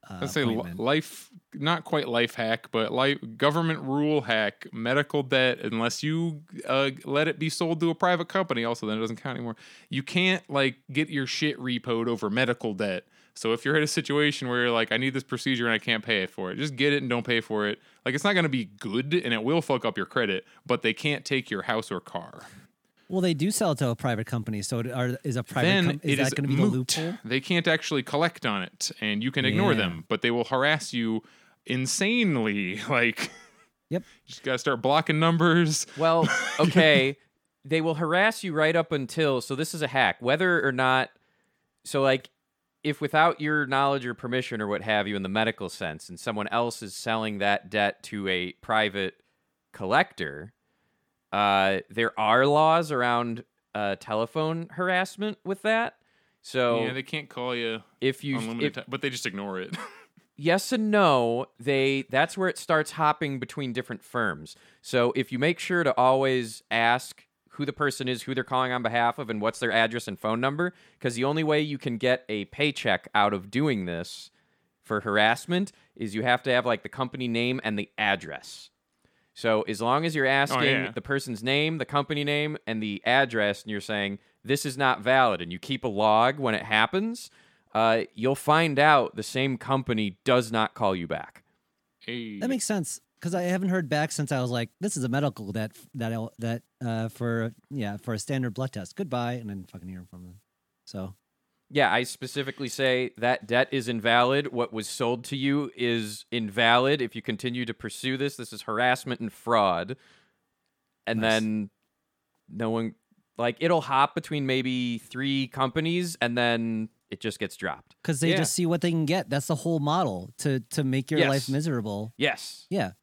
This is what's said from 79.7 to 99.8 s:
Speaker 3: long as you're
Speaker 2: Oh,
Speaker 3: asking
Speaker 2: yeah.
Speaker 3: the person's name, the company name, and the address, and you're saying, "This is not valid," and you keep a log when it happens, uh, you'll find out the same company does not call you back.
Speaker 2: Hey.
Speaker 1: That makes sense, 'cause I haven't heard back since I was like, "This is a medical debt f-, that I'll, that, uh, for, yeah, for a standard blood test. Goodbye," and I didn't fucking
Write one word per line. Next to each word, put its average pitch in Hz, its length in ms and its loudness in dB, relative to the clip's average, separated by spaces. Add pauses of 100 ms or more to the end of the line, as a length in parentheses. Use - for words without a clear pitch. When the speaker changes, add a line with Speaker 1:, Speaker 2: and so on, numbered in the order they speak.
Speaker 3:
long 135 220 2
as 160 100 -2
you're 143 100 2
Speaker 2:
Oh, 131 60 4
Speaker 3:
asking 135 360 2
Speaker 2:
yeah. 110 260 0
Speaker 3:
the 113 100 -8
person's 131 400 -4
name, 147 360 0
the 131 60 -4
company 147 380 -2
name, 147 420 -2
and 110 160 -4
the 104 240 -4
address, 117 600 2
and 110 80 -8
you're 101 80 -4
saying, 101 400 -4 (240)
"This 135 200 -2
is 131 140 -6
not 135 220 2
valid," 117 420 4
and 85 80 -8
you 90 80 -8
keep 131 240 -6
a 127 60 -2
log 110 500 4
when 123 160 0
it - 80 -2
happens, 185 640 0 (460)
uh, 113 300 4 (100)
you'll 123 200 0
find 151 440 2
out 143 360 6
the 107 80 -6
same 131 360 -2
company 117 680 0
does 123 260 4
not 110 220 0
call 98 240 0
you 85 100 -4
back. - 380 -8 (560)
Speaker 2:
Hey. 113 400 -8
Speaker 1:
That 233 80 -2
makes 262 160 -2
sense, 196 340 -2 (220)
'cause 170 140 -4
I 180 80 -2
haven't 185 260 0
heard 180 220 0
back 151 200 0
since 147 220 -2
I 131 80 2
was 123 100 0
like, 117 200 -2 (100)
"This 208 160 -4
is 131 80 -2
a 127 40 -2
medical 117 440 -2
debt 110 240 -4
f-, - 180 -20
that 117 200 -4
I'll, 113 240 -6
that, 117 240 -4 (200)
uh, 113 280 -2
for, 117 420 -4 (180)
yeah, 104 280 -6
for 117 160 -6
a 104 40 -4
standard 127 360 -4
blood 131 180 -6
test. 95 240 -12
Goodbye," 123 380 -4
and 117 160 -10
I 101 40 -8
didn't 92 160 -12
fucking 87 180 -14